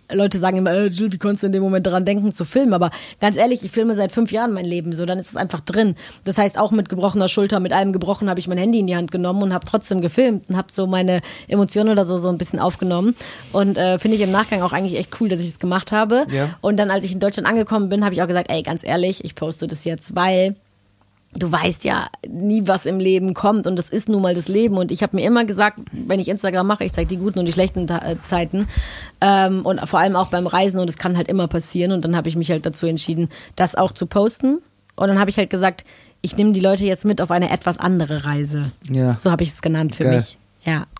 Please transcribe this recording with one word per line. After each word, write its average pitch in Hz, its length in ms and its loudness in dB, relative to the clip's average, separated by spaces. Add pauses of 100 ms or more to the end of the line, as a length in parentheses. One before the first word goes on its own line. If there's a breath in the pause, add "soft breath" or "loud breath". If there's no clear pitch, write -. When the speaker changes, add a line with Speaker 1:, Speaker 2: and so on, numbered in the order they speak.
(160)
Speaker 1:
Leute 202 220 2
sagen 185 200 2
immer, 185 120 2
„Äh, 196 160 2
Jill, 196 240 -2
wie 185 80 -4
konntest 202 240 -2
du 202 60 0
in 196 40 0
dem 190 120 0
Moment 190 200 2
daran 185 200 0
denken, 202 280 0
zu - 120 -4
filmen?“ 247 300 2
Aber 175 180 2 (280 loud breath)
ganz 208 160 2
ehrlich, 240 280 2
ich 190 80 -8
filme 226 240 0
seit 196 160 0
fünf 233 180 0
Jahren 226 220 0
mein 185 120 -4
Leben. 170 280 -4
So, 165 120 -4
dann 185 140 -2
ist 180 120 -10
es - 60 -10
einfach 175 220 -4
drin. 196 380 0 (260 loud breath)
Das 190 160 -4
heißt, 202 180 2
auch 208 140 2
mit 214 180 0
gebrochener 185 380 0
Schulter, 202 320 2
mit 180 140 -2
allem 196 200 2
Gebrochen, 190 380 -2
habe 180 80 -2
ich 175 80 -6
mein 180 120 -2
Handy 226 200 2
in 196 80 2
die 180 80 0
Hand 175 160 -2
genommen 180 320 0
und 190 100 0
habe 180 140 -2
trotzdem 202 340 -2
gefilmt 214 480 0
und 185 80 0
habe 185 160 -4
so 190 140 -2
meine 185 360 0 (260 loud breath)
Emotionen 208 420 2
oder 202 160 4
so, 180 120 -2
so 175 100 -2
ein 175 100 0
bisschen - 220 -4
aufgenommen. 180 560 0 (340 loud breath)
Und, 196 280 2
äh, 185 200 2
finde 220 180 2
ich 208 60 2
im 190 80 0
Nachgang 202 320 0
auch 180 100 -2
eigentlich 175 260 -2
echt - 220 -6
cool, 226 80 0
dass 180 120 -2
ich 175 80 -4
es 156 100 -10
gemacht 185 320 -2
habe. 220 400 2
Speaker 2:
Ja. 139 200 0 (100)
Speaker 1:
Und 208 160 0
dann, 202 160 2
als 196 120 0
ich 180 80 -6
in 190 80 -6
Deutschland 202 280 0
angekommen 214 400 0
bin, 208 160 2
habe 196 100 0
ich 170 80 0
auch 175 60 -2
gesagt, 180 200 -2
„Ey, 160 140 -2
ganz 165 220 -6
ehrlich, 180 400 -2
ich 156 100 -10
poste 160 320 -6
das 151 160 -8
jetzt, 165 320 -6
weil 185 400 2 (800)
du 165 200 -4
weißt 165 320 0
ja - 240 -2 (200)
nie, 208 380 0
was 185 200 2
im 185 120 -2
Leben 190 360 2
kommt 208 340 2
und 185 80 -2
das 175 120 -4
ist - 200 -4
nun 208 120 2
mal 180 140 2
das 175 140 -4
Leben.“ 202 300 2
Und 180 120 0
ich 190 140 -4
hab - 100 -4
mir 190 100 0
immer 233 200 4
gesagt, 208 340 0 (140)
wenn 175 260 -2
ich 185 80 -2
Instagram 185 400 0
mache, 202 160 0
ich 185 100 -4
zeig 170 140 -2
die 180 120 -4
guten 190 200 -2
und 175 80 0
die 165 60 -2
schlechten 185 340 0
Ta-, 170 180 -2
äh, 170 200 -4
Zeiten. 190 420 -2 (540 loud breath)
Ähm, 190 440 4
und 185 140 0 (100)
vor 175 120 2
allem 185 160 2
auch 185 100 2
beim 180 220 -2
Reisen 190 320 2
und 175 100 0
es 147 80 -8
kann 180 180 0
halt 175 120 0
immer 180 180 2
passieren. 175 460 0
Und 170 120 0
dann 170 120 0
hab 160 100 0
ich 160 80 -2
mich 165 160 0
halt 156 160 0
dazu 160 220 -6
entschieden, 160 400 -2 (260 loud breath)
das 180 220 0
auch 190 160 2
zu - 140 -6
posten. 233 520 0 (380)
Und 196 100 0
dann 196 140 4
hab 196 80 2
ich 202 80 -2
halt 196 140 0
gesagt, 185 340 0 (360 loud breath)
ich - 160 -6
nehm 208 160 4
die 190 60 4
Leute 190 260 4
jetzt 190 200 0
mit 208 160 2
auf 180 100 0
eine 175 200 2
etwas 180 280 -2
andere 156 460 0
Reise. 147 480 -2 (180)
Speaker 2:
Ja. 127 260 4
Speaker 1:
So 180 140 2
hab 170 100 2
ich 165 100 0
es - 120 -10
genannt 160 320 0
für - 80 -4
Speaker 2:
Geil. 127 140 4
Speaker 1:
mich. 117 200 -2 (280)
Ja. 156 220 -2 (140)